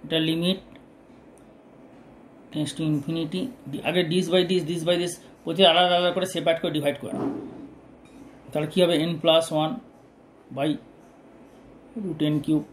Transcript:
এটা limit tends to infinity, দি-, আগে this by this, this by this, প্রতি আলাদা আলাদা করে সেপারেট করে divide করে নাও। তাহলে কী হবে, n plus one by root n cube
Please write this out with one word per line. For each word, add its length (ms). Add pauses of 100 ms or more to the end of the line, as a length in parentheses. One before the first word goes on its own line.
এটা 140 (100)
limit 300 (1900)
tends 240
to 60 (100)
infinity, 500 (280)
দি-, 180
আগে 140 (100)
this 200
by 180
this, 200
this 180
by 140
this, 100 (320)
প্রতি 260
আলাদা 260
আলাদা 200
করে 180
সেপারেট 280
করে 140
divide 260
করে 140
নাও। 120 (1200)
তাহলে 220
কী 120
হবে, 100 (160)
n 20 (100)
plus 240 (160)
one 100 (840)
by 120 (1300)
root 180 (140)
n 100
cube 280